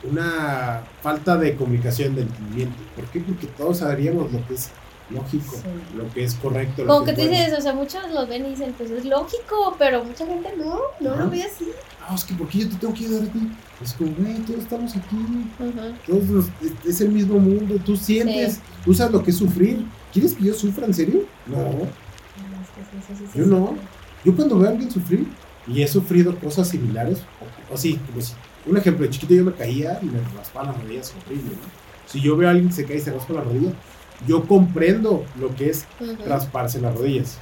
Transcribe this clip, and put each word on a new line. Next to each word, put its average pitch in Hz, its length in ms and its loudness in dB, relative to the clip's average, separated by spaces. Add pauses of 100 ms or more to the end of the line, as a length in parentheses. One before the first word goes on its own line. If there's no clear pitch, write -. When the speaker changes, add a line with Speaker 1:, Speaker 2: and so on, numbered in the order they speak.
Speaker 1:
una 143 760 -2 (200)
falta 151 340 2
de 156 180 4
comunicación, 123 600 0
de 127 80 -2
entendimiento. 113 540 -6 (200)
¿Por 123 100 -10
qué? 175 140 -6
Porque 175 260 -6
todos 170 320 -2
sabríamos 147 540 0
lo 117 140 -4
que 127 80 -6
es - 160 -8 (400)
lógico, 135 460 -6
Speaker 2:
Sí. 175 400 -12
Speaker 1:
lo 113 160 -8
que 123 120 -4
es 123 100 -2
correcto, 131 500 -4
lo - 100 0
Speaker 2:
Como 285 100 6
Speaker 1:
que 302 100 0
Speaker 2:
que - 80 0
Speaker 1:
es 311 60 2
Speaker 2:
tú - 40 2
Speaker 1:
bueno. 349 120 4
Speaker 2:
dices, 311 140 0
o 285 40 -4
sea, 277 120 0
muchos 277 280 -6 (100)
lo 269 140 -2
ven 247 200 -6
y 277 40 -6
dicen, 262 260 -6
"Pues 226 140 -8
es 247 140 -6
lógico", 370 760 -2
pero 254 260 4
mucha 240 220 -8
gente 349 300 -6
no, 320 220 -4 (220)
no 262 100 -2
lo 269 120 -2
Speaker 1:
Ajá. 349 40 2
Speaker 2:
ve 349 180 0
así. 370 220 -8 (420)
Speaker 1:
"Ah, 185 60 -4
es 180 100 -4
que 185 100 -6
¿por 165 140 -6
qué 196 100 0
yo 220 120 0
te 185 60 -6
tengo 220 180 -4
que 226 100 -8
ayudar 220 240 -2
a - 40 -10
ti?". 220 160 -2 (340)
Es 120 100 -6
como, 160 200 -2
"Güey, 202 260 -2
todos 226 220 -6
estamos 233 360 -6
aquí, 196 200 -4 (420)
Speaker 2:
Ujú. 240 140 -6 (340)
Speaker 1:
todos 190 240 2
los, 190 140 4 (180)
es, 320 100 -4 (160)
es 180 120 0
el 208 100 4
mismo 202 280 4
mundo, 202 460 4
tú 202 120 2
sientes, 220 580 2
Speaker 2:
Sí. - 60 -10 (240)
Speaker 1:
tú 180 100 8
sabes 240 180 4
lo 196 100 6
que - 100 2
es 175 40 4
sufrir. 202 480 4 (280)
¿Quieres 220 220 4
que 190 100 0
yo 214 100 4
sufra 208 320 -2
en 196 80 2
serio? 202 300 4 (220)
No". 123 100 -4
Speaker 2:
No, 139 120 0
es 190 1080 -8
que 202 80 -16
sí, 196 300 -14
eso 202 60 -12
sí 202 140 -12
se - 60 -4
Speaker 1:
Yo 165 80 4
no. 190 200 6
Speaker 2:
siente. 208 160 -6 (420)
Speaker 1:
Yo 180 120 6
cuando 277 220 4
veo 196 100 8
a - 40 4
alguien 240 180 -2
sufrir, 190 360 0 (400)
y 123 160 0
he 143 60 2
sufrido 175 480 4
cosas 175 320 0
similares, 120 500 -2 (520)
o, 135 40 -8
o - 20 -6
sí, 147 300 0
como 120 140 -8
si, 120 120 -8 (340)
un 180 100 4
ejemplo, 165 280 4
de 120 60 0
chiquito 160 240 4
yo 180 100 8
me 180 80 2
caía 143 500 -4
y 180 40 -4
me 120 120 -2 (180)
raspaba 139 360 -10
las 117 100 -6
rodillas, 117 300 -10 (120)
horrible, 135 260 -8
¿no? 92 180 -12 (380)
Si - 140 -6
yo 147 160 4
veo 175 120 6
a - 40 8
alguien 180 160 6
que 175 60 0
se 147 100 -4
cae 139 120 -4
y 147 40 0
se 147 120 -4
raspa 127 220 -6
la 151 80 -2
rodilla, 131 280 0 (560)
yo 165 200 4
comprendo 185 760 6 (160)
lo 131 160 -2
que 143 140 0
es - 140 -4 (160)
Speaker 2:
Ujú. 226 160 -8 (120)
Speaker 1:
rasparse 127 520 -2
las 120 140 0
rodillas. 131 480 -2